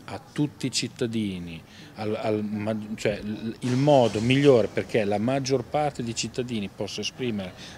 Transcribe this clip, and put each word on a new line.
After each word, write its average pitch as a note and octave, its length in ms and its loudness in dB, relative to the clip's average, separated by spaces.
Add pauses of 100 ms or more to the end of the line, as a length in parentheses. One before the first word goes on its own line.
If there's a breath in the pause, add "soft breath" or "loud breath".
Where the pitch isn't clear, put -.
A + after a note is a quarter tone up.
a - 160 -10 (100)
tutti C#3+ 360 -2
i A#2 40 -6
cittadini, G2+ 880 -2 (360 loud breath)
al, G#2+ 200 -4
al G#2+ 280 0
ma-, G#2+ 520 -4
cioè, G#2 240 -2
l-, G#2+ 420 -6
il B2 140 0
modo B2+ 460 6
migliore B2+ 460 6
perché A2 380 0
la G2+ 120 2
maggior B2+ 460 0
parte D3+ 400 -2
dei A#2 120 -6
cittadini A2+ 580 -4
possa G#2 280 -8
esprimere G#2 520 -4 (240 loud breath)